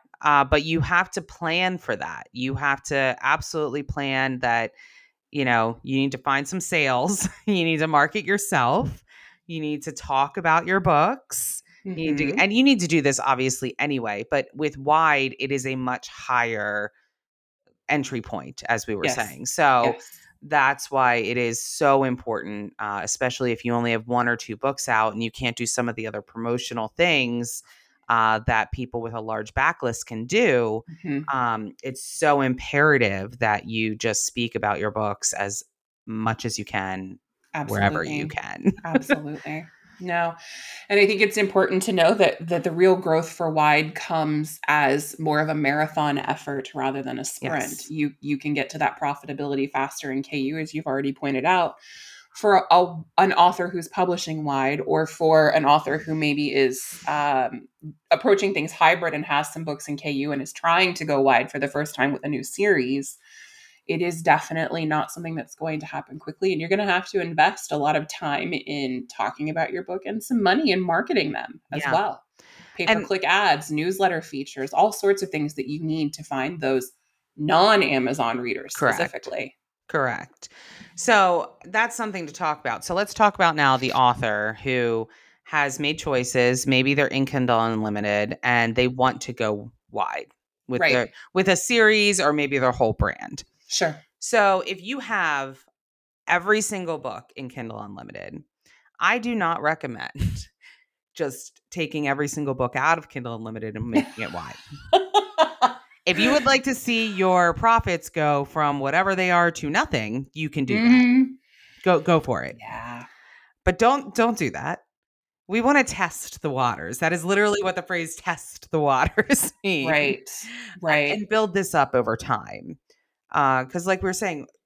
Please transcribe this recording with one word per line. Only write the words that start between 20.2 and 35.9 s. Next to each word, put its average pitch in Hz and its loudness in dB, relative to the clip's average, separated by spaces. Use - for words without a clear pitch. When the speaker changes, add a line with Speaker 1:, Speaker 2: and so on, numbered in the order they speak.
Speaker 1:
that's 143 0
why 127 4
it 117 -2
is 117 -2
so 139 4
important, 104 -6
uh, 101 -6
especially 123 -2
if 113 -6
you 120 0
only 120 0
have 113 -2
one 120 2
or 117 0
two 110 -10
books 139 -4
out 110 2
and 110 -6
you 113 -4
can't 120 -4
do 117 -4
some 120 -2
of 110 -8
the 110 -8
other 107 -8
promotional 117 -6
things, 127 0
uh, 113 2
that 113 0
people 120 -8
with 113 -10
a 113 -8
large 110 -8
backlist 135 -2
can 113 -8
do. 123 2
Speaker 2:
Mm-hmm. 147 -4
Speaker 1:
Um, 113 -4
it's 131 -10
so 147 2
imperative 127 2
that 107 0
you 110 -2
just 107 -2
speak 117 -4
about 101 0
your 104 -2
books 104 -4
as 101 -6